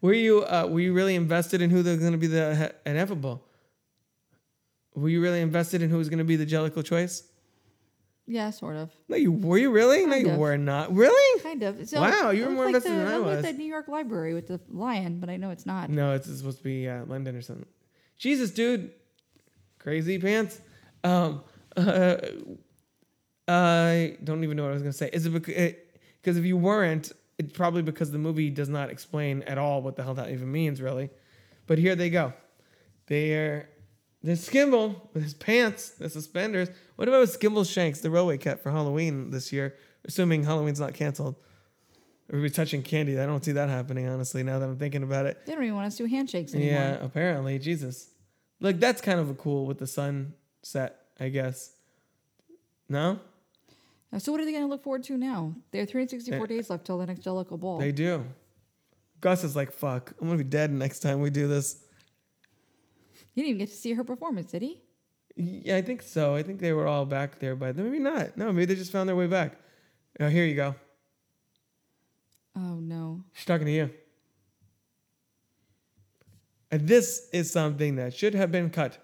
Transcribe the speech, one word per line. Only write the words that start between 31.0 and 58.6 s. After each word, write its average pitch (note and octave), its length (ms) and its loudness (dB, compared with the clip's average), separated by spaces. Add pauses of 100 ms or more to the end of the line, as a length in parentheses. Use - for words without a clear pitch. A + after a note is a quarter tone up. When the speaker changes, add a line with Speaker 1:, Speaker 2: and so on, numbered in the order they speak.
Speaker 1:
But D#3+ 120 4
here F3+ 180 4
they F3 140 0
go. D#3+ 220 0 (760)
They're, D3+ 640 -2 (520)
there's E3+ 260 -2
Skimble A#3 520 4 (140)
with D#3 100 -2
his D3 100 -8
pants, A3 560 0
the - 180 -10
suspenders. F3+ 600 -4 (260)
What - 140 0
about C4 180 8
Skimble G#3 420 2
Shanks, D#3+ 340 0
the D#3+ 80 0
railway E3+ 280 4
cat - 240 -4
for C#3 80 -4
Halloween D3 600 0
this C3 220 -8
year? C#3 220 -4 (300)
Assuming E3 400 2
Halloween's D3+ 340 0
not C#3 160 -4
canceled. C#3 400 -4 (960)
Everybody's C#3+ 260 -2
touching D3+ 280 -2
candy. C#3+ 360 0
I C3+ 80 0
don't C#3+ 180 -2
see D3+ 80 -2
that C#3+ 160 0
happening, B2+ 380 -4
honestly, C3 380 -4
now C3 160 -2
that C3+ 80 -4
I'm C3 100 -8
thinking C#3+ 240 -4
about C3+ 240 -2
it. - 180 -6
Speaker 2:
They D4+ 100 -8
don't D4+ 100 -2
even A3 100 -4
want G3+ 140 -4
us G#3 80 -8
to A#3 80 -6
do A#3 100 -2
handshakes A3+ 400 -4
anymore. D3 200 2
Speaker 1:
Yeah, C#3 300 0
apparently. C3+ 540 -2
Jesus. C#3 520 -6 (500)
Like, F#3+ 180 2
that's A#3+ 220 4
kind F#3 180 2
of D#3 100 0
a C#3 60 -4
cool C#3 320 -2
with C#3 120 -4
the C#3+ 100 -8
sun C#3+ 460 -4 (280)
set, - 340 -6 (220)
I C3+ 120 -4
guess. C3 420 -6 (1160)
No? D#3 300 -2 (920)
Speaker 2:
Uh, G#3 80 -6
so C#4+ 100 -6
what D#4 100 -2
are D#4 40 -2
they D#4 80 -4
gonna D4 160 -4
look C#4 160 -8
forward C4+ 200 -4
to C4+ 120 -6
now? G#3+ 380 -4 (180)
They G3 60 -6
have G3+ 100 -4
three B3+ 140 -2
hundred B3+ 80 -4
sixty-four A#3 360 -6
Speaker 1:
They A3+ 100 -4
Speaker 2:
days A#3 140 -6
left F3 140 -6
till F3+ 140 -4
the F3+ 80 -4
next F3 160 -10
Jellicle F#3 360 -6
Ball. F3+ 200 -6
Speaker 1:
They C#3+ 140 0
do. D#3 320 -2 (960)